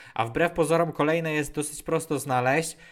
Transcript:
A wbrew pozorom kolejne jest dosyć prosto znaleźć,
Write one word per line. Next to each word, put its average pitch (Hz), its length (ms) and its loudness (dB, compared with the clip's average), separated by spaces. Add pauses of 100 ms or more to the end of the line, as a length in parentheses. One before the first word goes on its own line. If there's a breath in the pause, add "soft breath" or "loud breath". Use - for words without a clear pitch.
(140 loud breath)
A 113 120 0
wbrew 151 260 0
pozorom 165 400 2
kolejne 156 420 0
jest 151 220 -2
dosyć - 280 -6
prosto 160 360 -2
znaleźć, 131 580 0 (140)